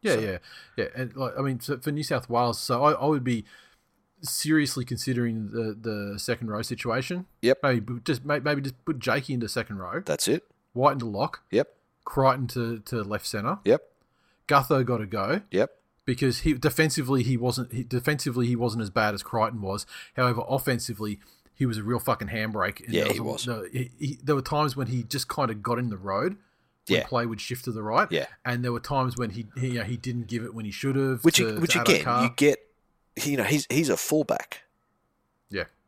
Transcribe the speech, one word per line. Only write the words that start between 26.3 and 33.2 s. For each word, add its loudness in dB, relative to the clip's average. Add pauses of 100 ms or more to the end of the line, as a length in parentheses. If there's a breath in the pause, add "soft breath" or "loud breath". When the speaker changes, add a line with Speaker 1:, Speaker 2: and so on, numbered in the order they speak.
Speaker 1:
when 4
Speaker 2:
Yeah. -2
Speaker 1:
play 0
would -6
shift -6
to -4
the -6
right. 2
Speaker 2:
Yeah. 0 (180)
Speaker 1:
And -2
there -2
were -4
times 0
when -2
he, -10 (120)
he, -2
you -2
know, -4
he -4
didn't -4
give -4
it -10
when -6
he -6
should -2
have 2
Speaker 2:
Which, 8
Speaker 1:
to, 2
Speaker 2:
which 2
Speaker 1:
to 2
Speaker 2:
again, 6
Speaker 1:
Addo -4
Carr. 4
Speaker 2:
you 2
get, 6 (600)